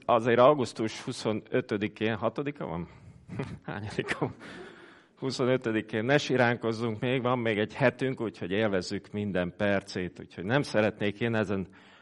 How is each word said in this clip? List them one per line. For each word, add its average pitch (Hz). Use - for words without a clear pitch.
azért 117
augusztus 123
huszonötödikén, 110
hatodika 139
van? 82
<laughs> -
Hányadika -
van? 135
Huszonötödikén 120
ne 139
siránkozzunk 117
még, 127
van 123
még 113
egy 104
hetünk, 131
úgyhogy 98
élvezzük 98
minden 92
percét. 98
Úgyhogy 87
nem 123
szeretnék 107
én 117
ezen 98